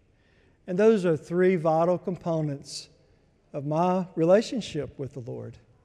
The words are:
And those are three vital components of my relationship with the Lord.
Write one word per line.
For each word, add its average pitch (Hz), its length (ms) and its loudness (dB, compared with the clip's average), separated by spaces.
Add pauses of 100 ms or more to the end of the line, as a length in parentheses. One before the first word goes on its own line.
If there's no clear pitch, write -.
(680)
And 180 100 -4
those 214 280 4
are 165 100 2
three 185 400 2
vital 165 420 2
components 160 920 -6 (640)
of 135 120 -8
my 175 400 0 (100)
relationship 175 840 0
with 131 160 -10
the 135 60 -14
Lord. 117 380 -12 (280)